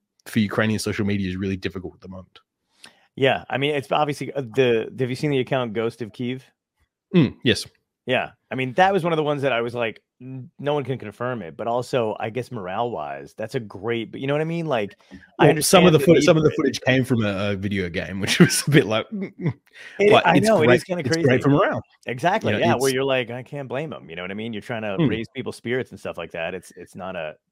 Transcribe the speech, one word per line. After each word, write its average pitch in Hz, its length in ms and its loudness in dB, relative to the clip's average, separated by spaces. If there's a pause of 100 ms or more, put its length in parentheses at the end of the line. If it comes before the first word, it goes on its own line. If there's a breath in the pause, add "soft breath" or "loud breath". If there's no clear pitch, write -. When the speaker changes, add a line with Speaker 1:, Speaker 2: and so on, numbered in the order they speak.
(280)
Speaker 1:
for - 120 -2
Ukrainian 107 400 0
social 104 260 -4
media 98 240 -2
is 92 80 -6
really 98 200 -4
difficult 90 380 -10
at - 60 -20
the 92 80 -18
moment. 92 300 -18 (800 soft breath)
Speaker 2:
Yeah, 127 320 2
I 120 80 -2
mean, 147 180 0
it's 139 160 -4
obviously, 147 420 -2
uh, 143 80 -4
the, 117 580 0
have 127 100 -2
you 127 60 -6
seen 147 160 -2
the 135 80 0
account 123 340 -2
Ghost 113 280 -4
of 107 100 -12
Kyiv? 127 300 -8 (720)
Speaker 1:
Mm, 135 280 2
yes. 113 220 0 (420)
Speaker 2:
Yeah, 113 240 -2 (200)
I 117 40 -8
mean, 127 180 -6
that 190 200 4
was 180 100 2
one 170 100 0
of 156 40 0
the 156 60 2
ones 147 200 -2
that 139 80 2
I 117 100 0
was 117 140 -4
like, 117 260 -4 (200)
"N-, 127 360 -14
no 143 160 -2
one 147 100 -2
can 127 140 -6
confirm 117 440 -6
it," 82 140 -12
but 110 120 -6
also, 120 520 0
I 113 100 -4
guess 120 220 -8
morale-wise, 90 840 -6
that's 110 180 -8
a 135 40 -2
great, 110 520 -8
but 113 100 -12
you 135 60 -6
know 139 60 0
what 151 80 0
I 160 40 -4
mean? 165 200 -6
Like, 113 320 -4 (400 loud breath)
I 147 140 6
Speaker 1:
Well, 160 100 4
some 180 240 6
of 170 80 8
Speaker 2:
understand - 0 -
Speaker 1:
the 156 60 8
Speaker 2:
the 139 80 0
Speaker 1:
footage, 160 160 8
Speaker 2:
need - 20 4
Speaker 1:
some 160 120 6
of 156 60 2
the 147 60 6
Speaker 2:
for - 40 -6
it. - 40 -8
Speaker 1:
footage 139 240 -2
came 131 240 2
from 117 180 2
a, 101 280 0
a 101 40 -2
video 95 340 -2
game, 87 300 -6
<laughs> - 0 -
which 98 200 0
was - 280 6
a 147 40 -2
bit 139 140 6
like, 107 240 -2
mm, 208 300 -8
mm. 170 140 -2 (460 loud breath)
Speaker 2:
It, 202 140 6
Speaker 1:
But - 120 8
Speaker 2:
I 175 120 6
Speaker 1:
it's - 20 6
Speaker 2:
know, 214 220 4
it - 80 4
Speaker 1:
great, - 20 8
Speaker 2:
is 175 120 4
kinda 180 200 -6
Speaker 1:
it's 165 140 0
great 131 240 4
Speaker 2:
crazy. - 20 -8
Speaker 1:
for 143 60 4
morale. 170 320 2 (240 soft breath)
Speaker 2:
Exactly, 139 480 -2
Speaker 1:
You 104 40 0
know, - 20 0
Speaker 2:
yeah, 160 160 2
Speaker 1:
it's - 0 -
Speaker 2:
where 131 160 0
you're 131 120 0
like, 131 280 -2
"I 123 120 -10
can't 139 260 -12
blame 131 240 -8
'em," 69 160 -16
you 82 60 -14
know 87 80 -10
what 92 80 -8
I - 20 -8
mean? 110 200 -8
You're 101 80 -8
trying 113 220 -8
to 101 160 -4
Speaker 1:
Mm. 165 60 2
Speaker 2:
raise 113 300 -2
people's 117 220 -10
spirits 120 340 -6
and 98 80 -18
stuff 87 180 -10
like 85 140 -10
that. 85 220 -8
It's, 90 220 -14
it's 90 200 -20
not 92 200 -12
a 78 200 -10 (160)